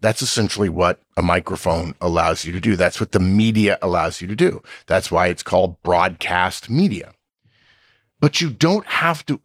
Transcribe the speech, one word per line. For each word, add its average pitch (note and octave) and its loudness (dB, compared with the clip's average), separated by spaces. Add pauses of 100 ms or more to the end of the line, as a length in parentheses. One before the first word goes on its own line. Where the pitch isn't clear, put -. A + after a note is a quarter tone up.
That's A2 0
essentially G#2 0
what F2 0 (160)
a - 0
microphone F2 -2
allows E2+ 0
you E2 -8
to F2+ -6
do. G#2+ 0
That's F2 0
what - -4
the G#2 2
media G#2 4
allows E2+ -2
you F2 -12
to G2+ -8
do. F3 0 (240)
That's F#2 0
why F2+ 2
it's F2 -4
called F2+ 0
broadcast F2+ 0
media. B2+ -2 (1040)
But D3 2
you E3 -2
don't E3+ 0
have E3 -2
to C#3 -4